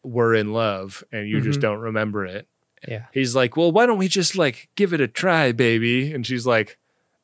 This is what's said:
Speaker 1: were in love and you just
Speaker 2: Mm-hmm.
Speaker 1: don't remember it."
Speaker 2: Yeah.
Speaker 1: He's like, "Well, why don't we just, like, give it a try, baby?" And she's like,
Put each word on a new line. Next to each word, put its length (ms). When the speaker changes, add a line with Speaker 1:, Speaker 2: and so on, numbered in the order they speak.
Speaker 1:
were 320
in 160
love 580
and 200
you 100
just 200
Speaker 2:
Mm-hmm. 100
Speaker 1:
don't 100
remember 460
it." 240
Speaker 2:
Yeah. 180
Speaker 1:
He's 200
like, 220
"Well, 160
why 140
don't 120
we 120
just, 280
like, 380
give 160
it 80
a 80
try, 460
baby?" 580
And 160
she's 180
like, 320